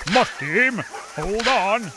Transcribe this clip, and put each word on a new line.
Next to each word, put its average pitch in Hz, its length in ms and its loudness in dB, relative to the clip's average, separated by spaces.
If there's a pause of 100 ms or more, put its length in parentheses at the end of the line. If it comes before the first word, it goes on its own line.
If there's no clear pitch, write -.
(140)
mush 240 260 4
team, 202 420 2 (340)
hold 202 320 -2
on! 214 500 2